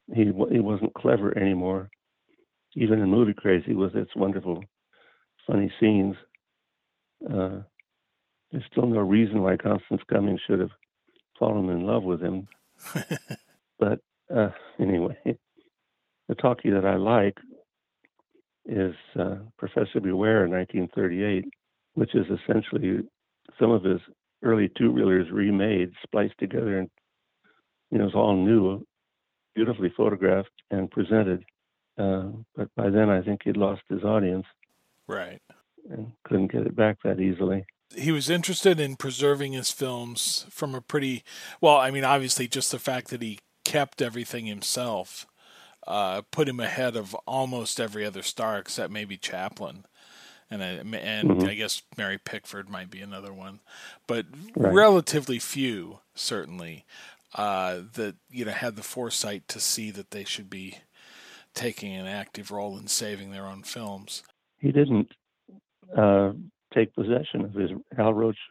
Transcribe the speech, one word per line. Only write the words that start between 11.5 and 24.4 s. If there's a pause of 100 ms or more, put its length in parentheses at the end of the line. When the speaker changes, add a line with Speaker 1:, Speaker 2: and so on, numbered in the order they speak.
Speaker 1:
in
love
with
him. (480)
Speaker 2:
<laughs>
Speaker 1:
But, (340)
uh, (280)
anyway, (1120)
the
talkie
that
I
like (1300)
is, (240)
uh, (220)
Professor
Beware
in
nineteen
thirty-eight, (480)
which
is
essentially (580)
some
of
his (420)